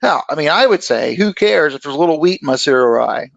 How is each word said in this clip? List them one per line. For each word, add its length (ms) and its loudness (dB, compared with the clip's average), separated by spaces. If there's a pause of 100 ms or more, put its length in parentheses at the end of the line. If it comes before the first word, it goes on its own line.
hell, 280 0
I 60 -4
mean, 140 -2
I 180 2
would 160 0
say, 320 -2
who 180 0
cares 400 0
if 80 -12
there's 140 -8
a 20 -4
little 220 2
wheat 220 0
in 60 -6
my 100 0
cereal 320 2
rye? 480 -2